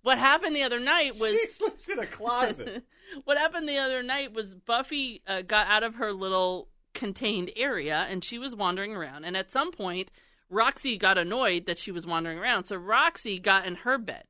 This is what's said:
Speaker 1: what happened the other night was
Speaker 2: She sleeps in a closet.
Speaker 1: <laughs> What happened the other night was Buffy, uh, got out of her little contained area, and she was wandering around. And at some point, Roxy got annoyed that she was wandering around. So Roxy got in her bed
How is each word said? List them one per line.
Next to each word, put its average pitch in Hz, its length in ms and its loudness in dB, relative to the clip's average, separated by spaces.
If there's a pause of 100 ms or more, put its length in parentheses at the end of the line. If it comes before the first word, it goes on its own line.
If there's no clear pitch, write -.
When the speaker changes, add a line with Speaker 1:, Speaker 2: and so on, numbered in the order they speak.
Speaker 1:
what 254 160 4
happened 294 400 4
the 285 60 2
other 240 180 0
night 285 400 2
was 220 120 2
Speaker 2:
She 440 160 2
sleeps - 420 -4
in 403 80 -4
a 214 80 -4
closet. 220 760 -2 (220)
Speaker 1:
<laughs> - 200 -16
What 285 120 4
happened 311 320 0
the 285 80 -2
other 262 260 0
night 262 300 -4
was 208 220 -8
Buffy, 254 720 -4
uh, 190 160 -4
got 214 240 2
out 214 160 4
of 226 140 -4
her 220 180 -2
little 185 540 0 (260)
contained 208 640 -2
area, 180 520 0
and 185 160 -4
she 233 140 -8
was 247 180 -8
wandering 202 400 -2
around. 151 280 -10
And 180 120 -4
at 190 160 -4
some 302 180 0
point, 185 400 -6 (380)
Roxy 226 480 2
got 190 220 4
annoyed 180 480 0
that 170 100 -2
she - 160 -8
was 165 140 -6
wandering 165 320 -2
around. 214 260 0
So 202 120 -6
Roxy 220 640 2
got 190 280 4
in 180 80 -4
her 254 240 0
bed 185 320 -8